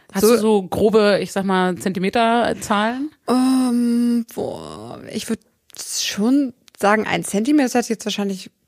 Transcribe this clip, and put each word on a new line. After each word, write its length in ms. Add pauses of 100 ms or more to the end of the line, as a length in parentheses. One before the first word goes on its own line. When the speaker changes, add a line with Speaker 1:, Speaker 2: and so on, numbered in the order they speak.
(100)
Speaker 1:
Hast 140
Speaker 2:
So 120
Speaker 1:
du 20
so 240
grobe, 580
ich 120
sag 120
mal, 320
Zentimeterzahlen? 1300 (180)
Speaker 2:
Ähm, 960 (100)
boah, 680 (100)
ich 160
würd 120 (380)
schon 760 (240)
sagen, 280
ein 180
Zentimeter, 420
das 80
hört 100
sich 60
jetzt 160
wahrscheinlich 440 (180)